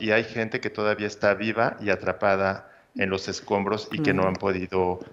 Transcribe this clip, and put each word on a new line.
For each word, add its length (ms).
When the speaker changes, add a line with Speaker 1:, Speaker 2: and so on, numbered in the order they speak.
Speaker 1:
y 100
hay 140
gente 340
que 100
todavía 380
está 260
viva 460
y 100
atrapada 800
en 120
los 200
escombros 600
y 100
que 120
Speaker 2:
Claro. 120
Speaker 1:
no 40
han 60
podido 640